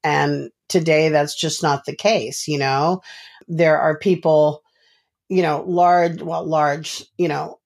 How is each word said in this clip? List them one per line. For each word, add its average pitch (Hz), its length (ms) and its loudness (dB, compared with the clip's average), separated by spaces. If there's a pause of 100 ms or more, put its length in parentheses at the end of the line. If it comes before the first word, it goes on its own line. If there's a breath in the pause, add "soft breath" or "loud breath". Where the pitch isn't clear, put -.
And 147 460 -2 (180)
today 160 420 2
that's 147 300 0
just 160 240 -4
not 147 220 -2
the 147 100 -8
case, 170 520 -2
you 151 100 -4
know? 143 440 0 (460 loud breath)
There 160 320 2
are 156 180 0
people, 156 640 2 (680)
you 185 120 2
know, 160 240 0
large, 175 560 2
well, 165 240 -6
large, 151 600 -2 (120)
you 175 100 0
know 151 380 -8